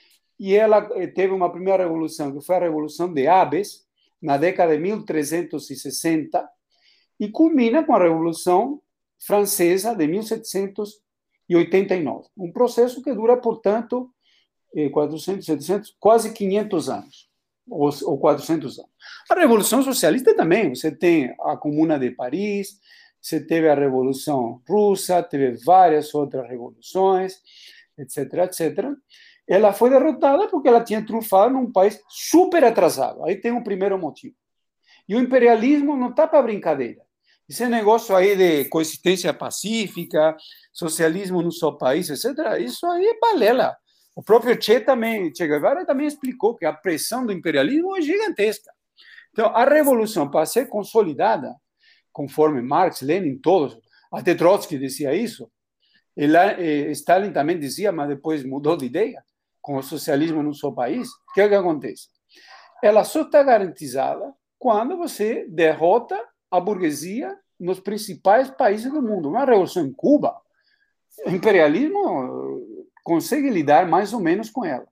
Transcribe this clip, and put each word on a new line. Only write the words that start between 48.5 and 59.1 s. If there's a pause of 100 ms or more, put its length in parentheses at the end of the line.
Então,
a
revolução,
para
ser
consolidada, (580)
conforme
Marx,
Lenin,
todos, (360)
até
Trotsky
dizia
isso, (640)
e
lá,
eh,
Stalin
também
dizia,
mas
depois
mudou
de
ideia, (380)